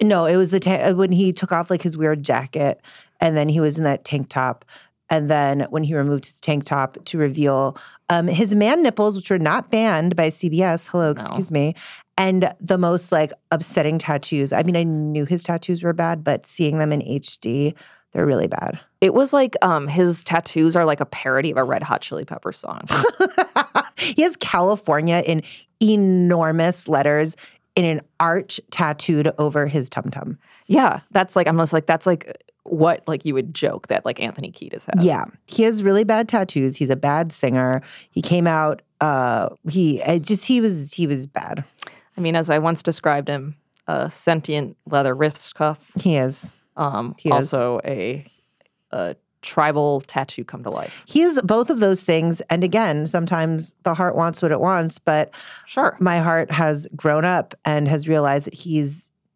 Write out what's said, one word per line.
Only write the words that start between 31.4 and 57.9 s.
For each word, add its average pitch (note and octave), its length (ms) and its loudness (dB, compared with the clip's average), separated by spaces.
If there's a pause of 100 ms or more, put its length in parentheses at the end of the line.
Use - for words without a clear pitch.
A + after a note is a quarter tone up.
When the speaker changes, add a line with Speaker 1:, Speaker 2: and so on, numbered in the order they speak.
Speaker 2:
I'm D#3+ 80 2
almost E3 180 2
like, D#3+ 120 2
that's D#3+ 200 2
like - 380 -2 (200)
what, E3+ 440 2
like, D#3 180 -4
you D3 80 -2
would C3+ 200 -2
joke - 340 -4
that, - 180 -2
like, - 140 -6
Anthony - 320 -8
Kiedis - 420 -14
has. F3 120 2
Speaker 1:
Yeah, - 200 0 (220)
he - 160 0
has A3 200 0
really G3 200 4
bad A3 260 0
tattoos. D3+ 460 0
He's C3 140 -2
a C3+ 60 2
bad D3 360 0
singer. B2+ 500 0 (300)
He - 100 -4
came E3+ 260 2
out, D#3 340 0 (200)
uh, B2+ 480 0 (200)
he, D3+ 340 0
I E3+ 160 2
just, F#3+ 260 -2
he B3 160 2
was, E3+ 320 -2
he E3+ 140 -2
was C#3 200 -4
bad. - 360 -10 (540)
Speaker 2:
I F#3 40 -6
mean, E3 140 0
as E3 140 0
I D3+ 100 2
once E3 240 0
described D3 440 -2
him, C#3+ 280 -6 (320)
a D3+ 220 -2
sentient D3+ 680 -2 (140)
leather C3+ 260 2
wrist D3 400 -2
cuff. D3+ 440 -4
Speaker 1:
He E3 180 2
is. C3 340 -2 (240)
Speaker 2:
Um, A#2+ 420 -6
Speaker 1:
He D#3 120 -4
is. D3 40 4
Speaker 2:
also C3 520 0
a, C3 400 -6 (640)
a F2 240 -6 (280)
tribal D3 580 -2
tattoo C3+ 420 -10
come - 200 -16
to - 60 -10
life. - 360 -12
Speaker 1:
He D4+ 160 0
is E4 240 2
both A3+ 240 2
of C4 100 0
those G3 240 2
things. E3 460 0
And F3 160 2
again, F3 420 0
sometimes E3 760 -2
the E3+ 100 0
heart F3+ 240 0
wants E3 240 -2
what E3 100 0
it C#3 80 0
wants, E3+ 400 0
but D3+ 320 0 (340)
Speaker 2:
Sure. - 360 0
Speaker 1:
my F3 180 2
heart E3 320 0
has D3+ 340 0 (120)
grown D#3 260 2
up F3+ 400 -2
and D3+ 240 0
has D3+ 220 0